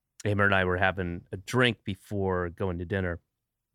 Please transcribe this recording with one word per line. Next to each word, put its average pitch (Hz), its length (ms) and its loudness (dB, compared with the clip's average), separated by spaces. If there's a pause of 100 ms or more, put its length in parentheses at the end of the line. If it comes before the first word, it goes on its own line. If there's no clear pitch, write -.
(260)
Amber 101 200 2
and 101 100 4
I 92 100 4
were 90 120 2
having 90 440 0 (100)
a 101 60 -8
drink 120 480 2
before 95 640 -4
going 90 300 -4
to 92 60 -6
dinner, 90 340 -2 (560)